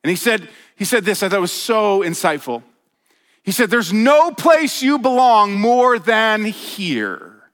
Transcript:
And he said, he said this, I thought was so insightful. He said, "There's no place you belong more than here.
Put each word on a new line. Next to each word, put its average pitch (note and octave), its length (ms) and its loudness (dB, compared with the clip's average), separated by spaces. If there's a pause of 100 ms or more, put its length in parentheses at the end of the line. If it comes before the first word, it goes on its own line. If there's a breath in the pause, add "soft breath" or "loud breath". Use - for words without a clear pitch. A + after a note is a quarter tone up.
And D#3 60 -2
he F3+ 80 -2
said, G#3+ 320 -2 (260 soft breath)
he - 80 -8
said G#3 220 -2
this, F#3+ 180 -2
I F#3+ 60 -2
thought G3 100 0
was F3 140 -4
so G#3 480 0
insightful. D3+ 600 -4 (800)
He G3 120 -6
said, A3 160 0
"There's G3 240 -2
no D4 380 4
place D#4+ 500 0
you C#4 180 0
belong A#3+ 540 4
more A#3+ 440 2
than G#3+ 460 0
here. B2 1000 -8 (100)